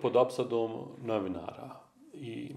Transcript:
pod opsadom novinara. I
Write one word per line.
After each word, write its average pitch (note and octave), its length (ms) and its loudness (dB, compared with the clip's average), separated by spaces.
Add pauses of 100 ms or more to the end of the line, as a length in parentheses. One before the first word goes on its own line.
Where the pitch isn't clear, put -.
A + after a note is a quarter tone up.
pod A#2 140 4
opsadom A#2+ 540 4 (340)
novinara. F#2+ 640 -2 (440)
I A#2+ 420 -10